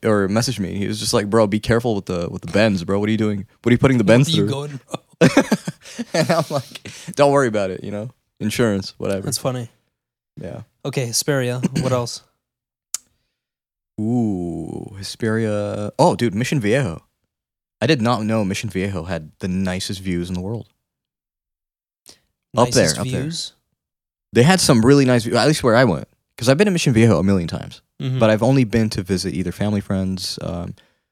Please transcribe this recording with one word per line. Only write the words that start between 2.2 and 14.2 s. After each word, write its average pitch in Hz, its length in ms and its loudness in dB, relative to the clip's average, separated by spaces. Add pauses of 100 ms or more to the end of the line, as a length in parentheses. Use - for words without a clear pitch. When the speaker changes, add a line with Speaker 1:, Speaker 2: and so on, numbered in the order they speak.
Speaker 1:
with - 120 -10
the - 100 -12
bends, 98 320 2
bro. 95 160 0
What 104 80 0
are 107 60 0
you 110 40 2
doing? 104 300 -2 (160)
What 117 60 2
are - 20 4
you 123 60 6
putting 135 200 4
the 117 60 2
Speaker 2:
What 98 40 2
Speaker 1:
bends 123 200 6
Speaker 2:
are 165 60 -4
you 160 120 2
Speaker 1:
through?" - 40 0
Speaker 2:
going, 143 300 -8 (420)
bro? - 0 -
Speaker 1:
<laughs> - 920 0
And 156 160 0
I'm 165 200 0
like, - 420 -8 (240)
"Don't 143 160 4
worry 139 160 4
about 104 220 -2
it, 92 120 -8
you 101 100 -10
know? 104 200 -8 (300)
Insurance, 107 580 0
whatever." 98 220 -4
Speaker 2:
That's 127 160 -6
funny. 127 320 -6 (680)
Speaker 1:
Yeah. 101 280 -12 (200)
Speaker 2:
Okay, 131 240 -4
Hesperia. 127 540 -2 (200)
What 127 120 0
else? 120 300 -4 (1800)
Speaker 1:
Ooh, 92 960 -4